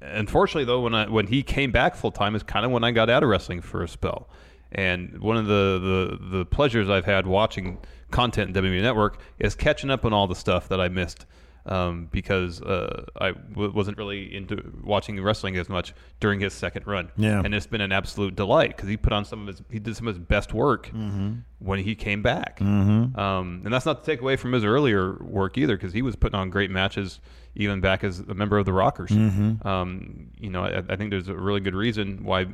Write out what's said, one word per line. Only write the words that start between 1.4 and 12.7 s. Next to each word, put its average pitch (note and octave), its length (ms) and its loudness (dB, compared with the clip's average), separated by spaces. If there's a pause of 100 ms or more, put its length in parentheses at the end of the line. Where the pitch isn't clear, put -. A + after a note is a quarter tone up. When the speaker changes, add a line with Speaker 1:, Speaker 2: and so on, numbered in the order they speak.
Speaker 1:
came C#3 280 0
back C3 240 4
full - 160 -2
time G#2 240 0
is G#2 80 -2
kinda G#2+ 260 0
when A#2+ 140 2
I A#2+ 80 4
got A2+ 180 4
out C3 140 6
of C3+ 60 6
wrestling F2+ 320 0
for - 220 -6
a E2+ 40 -4
spell. - 420 -6 (420)
And F2+ 480 -2
one A2 180 0
of A2 100 0
the, F#2+ 760 2
the, F#2+ 180 -6
the F2+ 60 -2
pleasures A2+ 440 2
I've F#2+ 160 2
had F#2+ 220 2
watching F#2+ 500 0 (320)
content A2 380 0
in F#2 60 -8
W F#2+ 180 2
W F2+ 100 0
E - 20 2
Network A2 360 2 (180)
is G#2 160 0
catching - 380 0
up B2+ 140 0
on A2 80 2
all G2+ 140 4
the F2+ 80 -4
stuff - 340 0
that F#2 120 0
I F2+ 60 2
missed, F2+ 380 -4 (400)
um, F2 480 -2
because, F2+ 480 -2
uh, - 420 -4 (160)